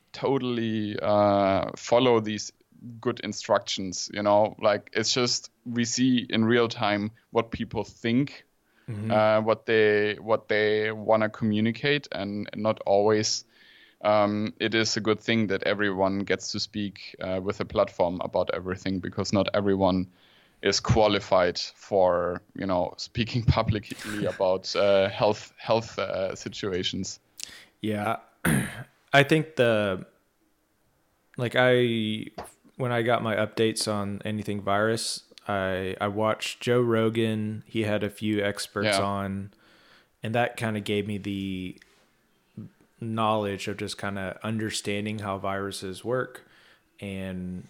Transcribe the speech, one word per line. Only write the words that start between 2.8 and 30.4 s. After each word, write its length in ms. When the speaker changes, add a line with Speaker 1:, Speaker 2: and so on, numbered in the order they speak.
Speaker 1:
good 200
instructions?" 920
You 80
know, 400
like, 320
it's 200
just, 360
we 180
see 460
in 160
real 220
time 420
what 200
people 320
think, 600
Speaker 2:
Mm-hmm. 240
Speaker 1:
uh, 300
what 240
they, 540
what 280
they 440
wanna 380
communicate, 840
and 440
not 300
always, 600
um, 580
it 160
is 220
a 20
good 220
thing 260
that 160
everyone 640
gets 260
to 80
speak, 600
uh, 200
with 200
a 40
platform 560
about 320
everything, 460
because 320
not 220
everyone 540
is 200
qualified 760
for, 840
you 100
know, 320
speaking 460
<laughs> 140
publicly 680
about, 500
uh, 320
health, 500
health, 400
uh, 380
situations. 840
Speaker 2:
Yeah. 380
<clears throat> 480
I 100
think 320
the, 500